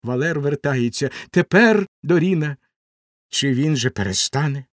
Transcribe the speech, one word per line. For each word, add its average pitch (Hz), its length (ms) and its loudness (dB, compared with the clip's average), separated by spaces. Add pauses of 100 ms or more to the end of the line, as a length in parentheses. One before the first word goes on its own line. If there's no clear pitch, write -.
Валер 143 360 -2
вертається. 139 680 -2 (200)
Тепер, 202 580 4 (160)
Доріна, 156 540 0 (720)
чи 135 240 -2
він 147 220 2
же 123 140 -2
перестане? 135 760 -4 (100)